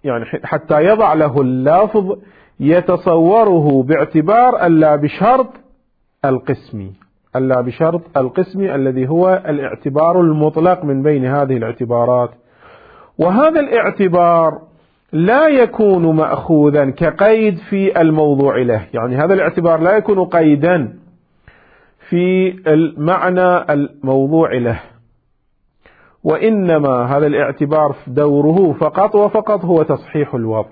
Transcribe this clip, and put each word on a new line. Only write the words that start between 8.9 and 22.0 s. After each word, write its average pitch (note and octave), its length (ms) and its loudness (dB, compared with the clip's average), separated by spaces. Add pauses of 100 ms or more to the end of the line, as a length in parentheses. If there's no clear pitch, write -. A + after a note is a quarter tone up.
هو F#3 380 0
الاعتبار D3+ 760 -2
المطلق D#3+ 640 0
من C#3 180 -2
بين C#3+ 220 0
هذه C3+ 320 -2
الاعتبارات، A#2+ 760 -2 (880)
وهذا C#4+ 420 2
الاعتبار F3 960 0 (540)
لا A3+ 360 2
يكون G3+ 680 2
مأخوذاً D3 720 2
كقيد G3+ 680 0
في F#3+ 440 -2
الموضوع D3 560 2
له، A#2 380 -2
يعني B2 220 -4
هذا E3+ 180 0
الاعتبار E3 460 0
لا F3 160 2
يكون G3 280 0
قيداً D#3+ 760 0 (1080)